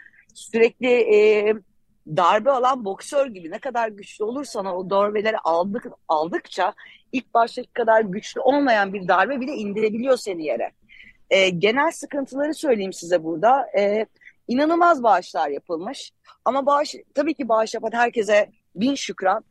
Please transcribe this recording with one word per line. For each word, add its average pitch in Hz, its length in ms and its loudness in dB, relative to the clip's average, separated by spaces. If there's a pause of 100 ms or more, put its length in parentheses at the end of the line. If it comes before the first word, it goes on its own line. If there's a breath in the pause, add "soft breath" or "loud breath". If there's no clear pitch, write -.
(340 soft breath)
Sürekli, 233 800 2
e, 214 380 4 (540)
darbe 185 440 2
alan 254 340 0
boksör 277 420 -4
gibi 180 240 -14
ne 214 80 -12
kadar 233 280 -4
güçlü 208 380 -10
olursan 240 400 -8
o 185 240 -6
darbeleri 208 480 0
aldık-, 190 560 -2 (140)
aldıkça 175 680 -2 (380 loud breath)
ilk - 220 -8
baştaki 233 400 0
kadar 220 280 2
güçlü 208 400 -6
olmayan 240 520 2
bir 190 140 -8
darbe 190 320 2
bile 262 120 -6
indirebiliyor 220 680 -2
seni 185 280 -8
yere. 113 260 -4 (580 soft breath)
E, 190 200 4
genel 226 420 0
sıkıntıları 285 640 -6
söyleyeyim 208 400 -2
size 170 300 -2
burada. 196 440 2 (100)
E, 202 280 2 (420 soft breath)
inanılmaz 311 560 2
bağışlar 180 460 2
yapılmış. 170 600 -8 (340 soft breath)
Ama 262 200 0
bağış, 285 300 0 (180)
tabii 294 200 -2
ki 254 160 -6
bağış 220 240 0
yapan 220 180 -6
herkese 220 600 2 (240)
bin 262 200 0
şükran. 202 560 -2